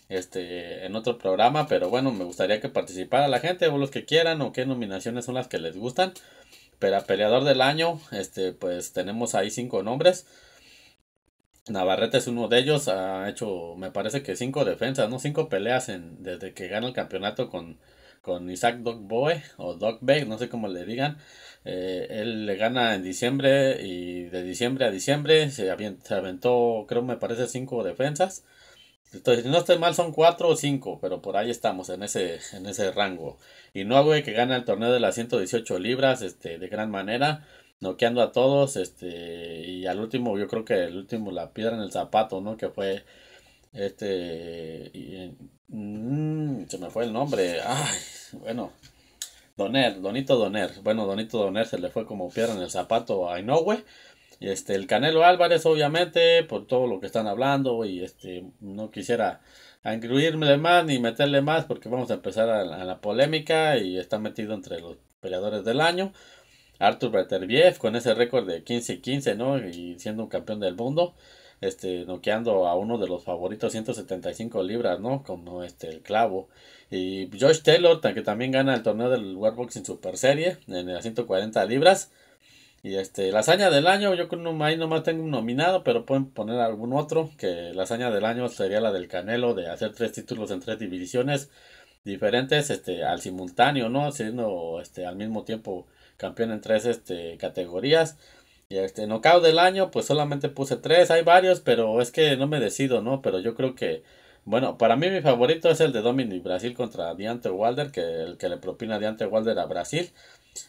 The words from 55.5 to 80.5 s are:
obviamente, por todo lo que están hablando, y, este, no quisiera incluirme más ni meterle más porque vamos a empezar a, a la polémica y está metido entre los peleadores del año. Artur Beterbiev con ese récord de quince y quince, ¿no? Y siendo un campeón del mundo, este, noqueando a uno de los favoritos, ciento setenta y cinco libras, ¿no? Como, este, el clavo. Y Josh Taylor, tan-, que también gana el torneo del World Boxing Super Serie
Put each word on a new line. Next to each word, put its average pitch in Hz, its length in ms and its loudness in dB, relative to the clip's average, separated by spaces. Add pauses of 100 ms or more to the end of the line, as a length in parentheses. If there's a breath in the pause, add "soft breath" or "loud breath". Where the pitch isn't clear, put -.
obviamente, 165 800 4
por 107 240 -6
todo 127 180 4
lo 104 140 -2
que 95 80 -8
están 110 200 0
hablando, 123 580 2
y, 92 180 -6
este, 90 400 -12 (160)
no 104 320 -10
quisiera 107 500 -2 (420 loud breath)
incluirme 139 760 2
más 170 280 6
ni 139 140 2
meterle 139 420 2
más 151 240 2
porque - 240 -8
vamos 123 220 -2
a 107 40 -2
empezar 110 340 0
a, 107 120 2
a 90 240 -6
la 92 160 -8
polémica 151 760 2
y 92 200 -2
está 98 220 -4
metido 107 340 -6
entre 92 260 -8
los 85 180 -16 (240)
peleadores 95 420 -4
del 117 180 0
año. 180 320 0 (640 soft breath)
Artur 113 320 2
Beterbiev 107 680 4
con 113 160 0
ese 117 180 2
récord 120 340 2
de 82 160 -4
quince 120 300 -4
y 90 80 -12
quince, 131 320 -2
¿no? 127 240 -2
Y 87 400 -8
siendo 110 240 -8
un 107 80 -10
campeón 104 300 -6
del 92 160 -2
mundo, 147 400 -2 (440 loud breath)
este, 92 460 -6
noqueando 101 640 0
a 87 80 2
uno 110 240 -2
de 95 80 -4
los 90 160 -6
favoritos, 98 480 -4
ciento 113 240 -6
setenta 90 340 -8
y - 60 -8
cinco 113 260 -6
libras, 95 380 -2
¿no? 135 240 -4
Como, 90 400 -12
este, 87 260 -12
el 80 140 -14
clavo. 101 460 0 (420 loud breath)
Y 95 360 -4 (120)
Josh 151 240 2
Taylor, 165 380 6
tan-, 107 120 0
que 113 80 -6
también 113 300 -2
gana 135 240 4
el 113 80 -2
torneo 113 260 0
del 104 260 -2
World 107 220 0
Boxing 120 260 -8
Super 92 340 -10
Serie 156 400 2 (100)